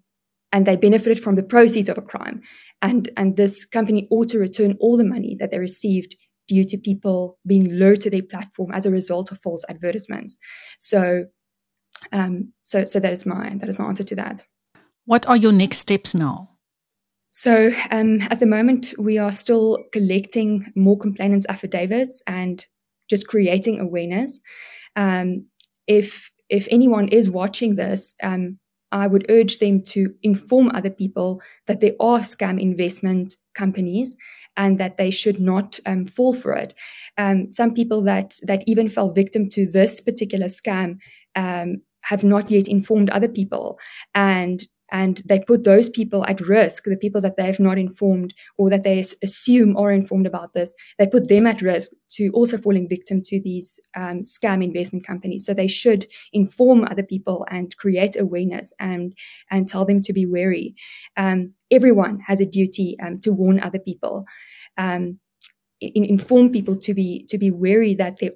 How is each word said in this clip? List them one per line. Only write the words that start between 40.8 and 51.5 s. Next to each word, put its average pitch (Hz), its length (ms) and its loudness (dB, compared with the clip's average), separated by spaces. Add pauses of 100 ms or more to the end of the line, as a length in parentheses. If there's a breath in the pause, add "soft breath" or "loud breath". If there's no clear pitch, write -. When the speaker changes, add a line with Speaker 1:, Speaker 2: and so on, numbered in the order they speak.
Speaker 1:
um, 180 460 -4 (180)
have 208 240 -4
not 202 260 4
yet 196 160 4
informed 202 440 2
other 220 180 0
people. - 500 -6 (360 loud breath)
And 185 520 0 (240)
and 190 360 -2
they 196 140 4
put 233 240 2
those 214 240 6
people 208 380 -4
at 190 140 -4
risk, 185 440 2
the 190 120 -2
people 208 240 -2
that 190 160 -2
they 185 100 -2
have 190 140 -2
not 190 180 2
informed 185 540 -2 (240 soft breath)
or 196 140 2
that 196 120 2
they 190 180 2
as-, - 220 -8
assume 208 540 2
are 202 160 2
informed 190 340 0
about 175 280 -10
this, 175 200 -4 (240 soft breath)
they 202 80 6
put 240 220 2
them 208 180 6
at 202 160 0